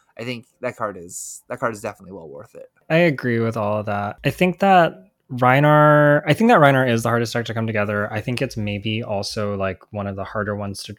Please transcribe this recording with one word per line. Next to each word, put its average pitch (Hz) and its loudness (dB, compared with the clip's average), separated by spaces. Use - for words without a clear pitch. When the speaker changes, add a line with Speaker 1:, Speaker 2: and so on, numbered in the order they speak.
Speaker 1:
I 113 -12
think 120 -10
that 123 -8
card 104 -6
is, - -16
that 123 -10
card 117 -4
is 104 -14
definitely 101 -12
well 82 -16
worth - -20
it. - -20
Speaker 2:
I 160 2
agree 127 0
with 113 -2
all 107 -2
of 104 -6
that. 104 -6
I 143 0
think 180 0
that 185 2
Rhinar, 147 6
I 147 4
think 226 2
that 226 6
Rhinar 131 6
is 117 0
the 117 0
hardest 117 0
deck 117 -4
to 113 -8
come 113 -2
together. 104 -2
I 110 -6
think 120 -6
it's 131 -6
maybe 107 -6
also, 101 -6
like, 95 -6
one 101 -8
of 98 -8
the 95 -10
harder 104 -6
ones 98 -10
to 107 -16